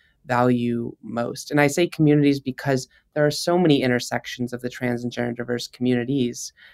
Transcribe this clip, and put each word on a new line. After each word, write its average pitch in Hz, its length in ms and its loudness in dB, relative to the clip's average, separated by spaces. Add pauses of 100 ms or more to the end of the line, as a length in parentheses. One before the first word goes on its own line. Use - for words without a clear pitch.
(260)
value 123 760 0
most. 120 480 -6
And 147 120 2
I 143 60 6
say 175 200 0
communities 147 540 4
because 131 480 -4 (240)
there 151 120 2
are 147 60 2
so 175 260 0
many 151 240 4
intersections 123 720 -2
of 123 80 -8
the 123 100 -8
trans 123 320 -4
and 120 120 -6
gender 120 180 -4
diverse 120 380 -6
communities 123 840 -2 (220)